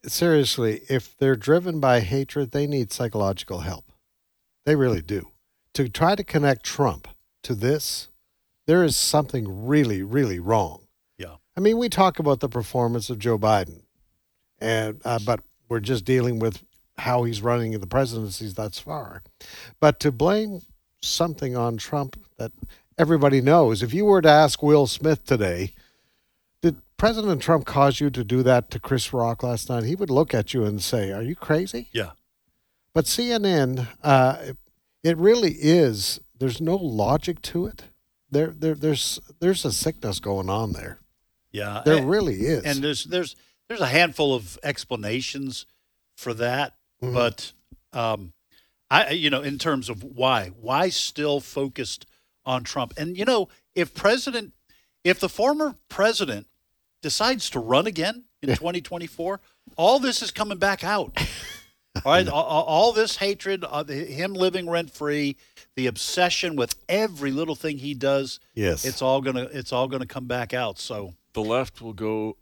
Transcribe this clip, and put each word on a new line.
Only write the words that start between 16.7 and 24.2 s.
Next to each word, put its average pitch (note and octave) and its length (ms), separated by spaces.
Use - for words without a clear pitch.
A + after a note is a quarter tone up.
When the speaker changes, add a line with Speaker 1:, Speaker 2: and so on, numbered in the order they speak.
Speaker 1:
how B2 260
he's A2+ 180
running A#2 320
in G#2 80
the F#2 60
presidencies A2+ 680
thus G#2+ 260
far. D3 420
But D3+ 220
to D3 100
blame F#3+ 500
something C#3+ 540
on A#2 220
Trump C#3 400
that A2+ 140
everybody C#3+ 440
knows, B2+ 420
if A#2+ 100
you G3+ 120
were G3 160